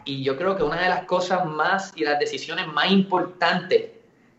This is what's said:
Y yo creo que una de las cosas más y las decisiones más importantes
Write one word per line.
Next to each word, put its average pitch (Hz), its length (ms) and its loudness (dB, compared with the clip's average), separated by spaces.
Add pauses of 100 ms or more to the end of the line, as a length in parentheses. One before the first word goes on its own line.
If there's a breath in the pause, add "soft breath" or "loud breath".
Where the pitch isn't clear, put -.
Y 139 180 -6
yo 131 140 0
creo 185 180 0
que 165 80 -2
una 165 200 0
de 185 60 2
las 180 160 0
cosas 180 420 0
más 160 500 -2
y 156 80 -2
las 147 140 2
decisiones 156 480 -4
más 156 240 0
importantes 185 1000 2 (480 soft breath)